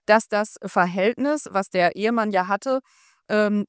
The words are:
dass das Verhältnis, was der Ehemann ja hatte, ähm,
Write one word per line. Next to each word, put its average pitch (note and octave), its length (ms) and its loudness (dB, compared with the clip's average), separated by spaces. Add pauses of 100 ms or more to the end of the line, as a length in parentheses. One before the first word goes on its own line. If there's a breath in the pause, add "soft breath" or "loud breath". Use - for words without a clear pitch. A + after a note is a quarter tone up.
dass A3 200 4
das G#3 380 -4
Verhältnis, G3+ 840 0
was G3 220 -4
der F3 240 2
Ehemann G#3+ 380 -2
ja F#3 160 0
hatte, C4 320 -2 (480 soft breath)
ähm, G#3 400 0